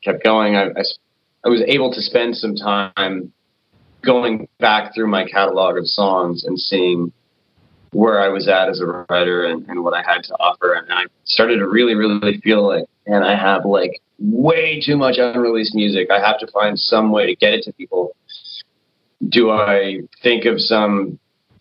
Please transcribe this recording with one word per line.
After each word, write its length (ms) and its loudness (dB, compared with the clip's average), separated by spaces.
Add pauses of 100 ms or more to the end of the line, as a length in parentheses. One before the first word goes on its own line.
kept 200 -4
going, 320 2
I, 120 2
I 120 -8
s-, 180 -4 (460)
I 60 2
was 180 4
able 260 2
to 80 -8
spend 340 0
some 200 -6
time 800 -4 (680)
going 440 0 (120)
back 340 2
through 140 -2
my 180 0
catalog 520 0
of 100 -6
songs 580 -2
and 140 -6
seeing 520 -2 (800)
where 300 2
I 80 2
was 180 -4
at 220 2
as 120 -4
a 40 -4 (240)
writer 360 0
and, 220 -6
and 160 -6
what 100 -2
I 100 -4
had 220 -2
to 100 -14
offer. 380 0
And 180 -6
I 140 -2 (200)
started 320 2
to 100 -2
really, 280 2
really 460 0
feel 260 4
like, 180 0 (220)
"Man, 160 2
I 120 2
have, 300 0
like, 360 0 (180)
way 600 0
too 180 0
much 200 0
unreleased 580 0
music. 360 0
I 80 4
have 200 0
to 80 -10
find 320 0
some 320 2
way 160 2
to 80 -2
get 180 2
it 100 -2
to 100 -14
people." 420 -6 (1120)
Do 240 2
I 480 0 (240)
think 220 2
of 160 0
some 580 0 (420)